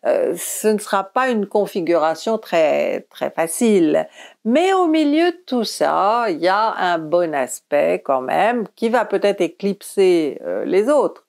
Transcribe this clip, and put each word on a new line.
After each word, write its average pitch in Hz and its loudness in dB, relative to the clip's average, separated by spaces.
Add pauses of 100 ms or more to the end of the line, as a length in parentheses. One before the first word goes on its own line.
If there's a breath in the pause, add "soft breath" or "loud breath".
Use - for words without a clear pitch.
Euh, 127 0
ce - -6
ne 214 2
sera 196 -2
pas 254 -2
une 214 -2
configuration 170 0
très, 151 0
très - -6
facile. 165 2 (360 loud breath)
Mais 330 2
au 370 2
milieu 311 2
de 349 -12
tout 240 -2
ça, 190 0
il 160 -4
y 170 0
a 208 0
un 175 0
bon 160 0
aspect 143 -2
quand 131 0
même 185 -2
qui 226 -2
va 226 0
peut-être 202 0
éclipser, 180 0
euh, 90 -4
les 190 0
autres. 269 0